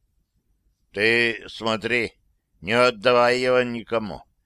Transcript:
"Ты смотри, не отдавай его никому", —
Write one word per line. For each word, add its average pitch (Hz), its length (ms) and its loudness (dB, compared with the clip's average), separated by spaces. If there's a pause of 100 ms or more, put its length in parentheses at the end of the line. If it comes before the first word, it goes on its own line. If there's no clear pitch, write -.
(920)
"Ты 113 560 0
смотри, 113 640 -4 (480)
не 98 120 -6
отдавай 123 680 2
его 127 240 2
никому", — 113 580 -6 (240)